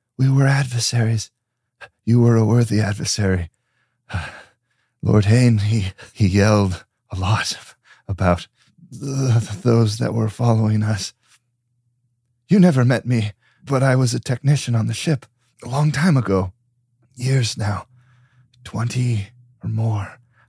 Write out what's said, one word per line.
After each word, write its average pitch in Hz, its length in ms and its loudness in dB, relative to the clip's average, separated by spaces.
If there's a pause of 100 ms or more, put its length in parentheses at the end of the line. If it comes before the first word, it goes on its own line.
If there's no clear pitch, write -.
(180)
we 131 120 2
were 135 180 2
adversaries. 120 840 -2 (720)
You 120 160 4
were 117 160 4
a 110 80 4
worthy 110 340 2
adversary. 98 720 -2 (600)
<sighs> - 920 -16
Lord 107 240 2
Hain, 120 320 4
he, 104 300 -2 (260)
he 104 140 0
yelled 101 580 2 (260)
a 92 80 -10
lot 95 380 -2 (500)
about 90 400 -2 (440)
th-, 135 520 -2 (180)
those 113 360 2
that 117 160 -4
were 113 160 -2
following 110 540 0
us. 104 300 -4 (1300)
You 202 120 4
never 151 260 6
met 123 200 0
me, 113 260 -2 (320)
but 135 200 0
I 135 120 4
was 123 180 0
a 123 60 -4
technician 131 560 -2
on 110 120 0
the 117 60 -4
ship 147 320 -4 (380)
a - 60 -12
long 147 220 -2
time 151 260 0
ago. 95 360 -2 (640)
Years 127 420 -2
now. 104 280 -4 (800)
Twenty 117 640 -4 (360)
or 110 60 -6
more. 110 500 -4 (300)